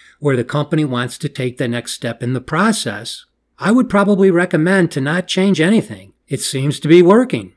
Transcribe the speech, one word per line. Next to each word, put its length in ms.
where 160
the 80
company 420
wants 320
to 100
take 300
the 100
next 240
step 300
in 100
the 80
process, 840
I 120
would 160
probably 420
recommend 640
to 80
not 260
change 340
anything. 520
It 120
seems 400
to 80
be 140
working. 540